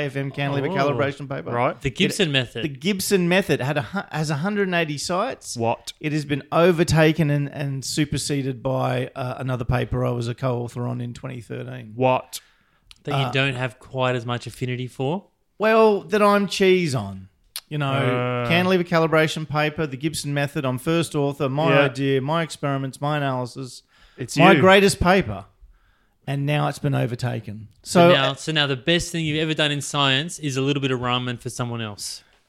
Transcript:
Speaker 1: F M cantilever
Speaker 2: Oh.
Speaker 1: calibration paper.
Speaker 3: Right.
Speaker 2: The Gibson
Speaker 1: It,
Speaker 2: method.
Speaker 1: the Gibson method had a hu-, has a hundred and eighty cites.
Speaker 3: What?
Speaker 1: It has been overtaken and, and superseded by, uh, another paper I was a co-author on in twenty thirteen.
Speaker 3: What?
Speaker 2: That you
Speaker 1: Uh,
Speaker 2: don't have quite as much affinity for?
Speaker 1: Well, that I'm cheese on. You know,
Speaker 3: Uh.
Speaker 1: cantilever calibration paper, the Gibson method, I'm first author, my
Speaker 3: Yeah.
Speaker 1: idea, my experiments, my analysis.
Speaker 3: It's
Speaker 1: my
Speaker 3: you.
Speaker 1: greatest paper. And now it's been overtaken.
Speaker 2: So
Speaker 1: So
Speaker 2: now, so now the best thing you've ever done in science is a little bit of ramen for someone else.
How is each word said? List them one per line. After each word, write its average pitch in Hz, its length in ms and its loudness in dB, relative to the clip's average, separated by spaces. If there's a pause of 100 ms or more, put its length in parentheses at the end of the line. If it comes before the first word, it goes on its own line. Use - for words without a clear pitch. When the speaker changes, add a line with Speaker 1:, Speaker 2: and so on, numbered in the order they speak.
Speaker 1:
F 135 120 -6
M 139 140 -4
cantilever 139 380 -2
Speaker 2:
Oh. - 60 -2
Speaker 1:
calibration 139 540 -2
paper. 135 220 -8
Speaker 3:
Right. 123 280 -2
Speaker 2:
The 139 120 -4
Gibson 185 400 0
Speaker 1:
It, - 20 -2
Speaker 2:
method. 123 320 -2
Speaker 1:
the 151 40 -4
Gibson 180 600 0
method 180 320 2
had 143 160 -2
a 143 60 -2
hu-, 185 180 -6 (100)
has 151 200 -4
a 156 60 -2
hundred 202 320 -2
and 180 60 -4
eighty 160 220 -2
cites. 185 640 -6
Speaker 3:
What? 117 420 -2
Speaker 1:
It 151 120 -4
has 151 120 -2
been 143 260 -2
overtaken 160 760 4
and, 143 240 0
and 139 320 -6
superseded 139 760 -4
by, 131 520 -2
uh, 127 220 -6
another 127 300 -4
paper 123 400 0
I 123 60 0
was 120 140 -4
a 120 80 -4
co-author 120 520 -4
on 123 160 -6
in 120 100 -8
twenty 127 300 -12
thirteen. 123 540 -12
Speaker 3:
What? 127 440 0 (640)
Speaker 2:
That 147 60 -6 (100)
you 135 60 0
Speaker 1:
Uh, 123 60 -4
Speaker 2:
don't 135 240 0
have 127 220 -6
quite 127 380 -2
as 117 80 -6
much 120 220 -6
affinity 123 400 -8
for? 143 380 -4 (340)
Speaker 1:
Well, 220 460 4
that 196 180 2
I'm 202 260 4
cheese 185 460 2
on. 98 340 -6 (400)
You 151 80 -8
know, 143 160 -2
Speaker 3:
Uh. 123 560 0
Speaker 1:
cantilever 180 360 2
calibration 160 640 2
paper, 151 400 -2
the 131 120 -8
Gibson 151 340 -4
method, 143 320 -2
I'm 127 140 -2
first 165 360 0
author, 143 360 0
my 151 240 2
Speaker 3:
Yeah. 143 80 6
Speaker 1:
idea, 139 400 0
my 156 200 0
experiments, 139 600 -4
my 147 160 -2
analysis. 131 640 -6 (340)
Speaker 3:
It's 127 220 -6
Speaker 1:
my 175 140 10
Speaker 3:
you. 156 100 6
Speaker 1:
greatest 190 360 8
paper. 156 460 2 (840)
And 139 200 -4
now 147 220 0
it's 139 100 -6
been 143 160 -2
overtaken. 117 720 -4 (140)
Speaker 2:
So 170 260 8
Speaker 1:
So 175 60 10
Speaker 2:
now, 135 200 2
so - 180 -8
now 151 140 2
the 139 100 0
best 165 360 0
thing 165 140 -2
you've 156 160 0
ever 160 100 0
done 151 180 2
in 143 120 -4
science 143 560 0
is 143 180 -4
a 135 60 0
little 143 180 0
bit 131 100 0
of 127 100 0
ramen 123 380 -2
for 127 120 -10
someone 117 320 -6
else. - 400 -10 (260)